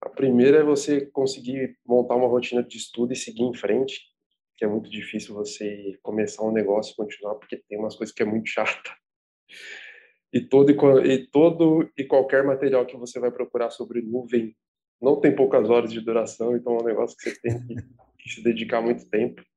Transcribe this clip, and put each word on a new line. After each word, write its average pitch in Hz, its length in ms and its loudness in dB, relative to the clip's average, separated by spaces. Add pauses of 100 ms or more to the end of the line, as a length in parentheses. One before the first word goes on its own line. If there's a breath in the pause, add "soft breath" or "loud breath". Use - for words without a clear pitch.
A - 80 -10
primeira 135 500 6
é 156 40 4
você 143 440 0
conseguir 131 760 -6
montar 120 300 2
uma 127 120 2
rotina 120 360 0
de 120 140 -12
estudo 120 340 -6
e 127 40 -6
seguir 113 280 -6
em 123 100 -2
frente, 120 480 -2 (560)
que - 60 -4
é 107 40 0
muito 107 220 -4
difícil 107 440 -10
você 101 680 -10
começar 104 420 -4
um 110 80 -2
negócio 107 420 0
e - 20 -18
continuar, 104 400 -8
porque - 220 -14
tem - 200 -14
umas 107 180 -8
coisas 110 200 -10
que - 60 -4
é 113 40 0
muito 110 220 -4
chata. - 480 -6 (1400 loud breath)
E 123 100 0
todo 139 300 6
e 143 40 6
qua-, 139 300 6
e 131 220 0
todo 160 680 4
e 135 80 -6
qualquer 139 380 2
material 131 420 2
que 127 100 -16
você 123 240 -12
vai 120 120 -2
procurar 120 400 -4
sobre 117 300 -8
nuvem 117 540 -4 (460)
não 143 180 4
tem 147 160 4
poucas 131 340 2
horas 117 220 2
de 113 100 -8
duração, 113 540 -2
então 120 220 -2
é 117 40 -2
um 117 40 -4
negócio 113 320 -4
que - 120 -8
você - 120 -14
tem 120 240 -6
que, 117 100 -12
<laughs> - 440 -18
que - 100 -20
se - 140 -14
dedicar 113 380 -2
muito 120 280 -4
tempo. 117 340 -4 (140)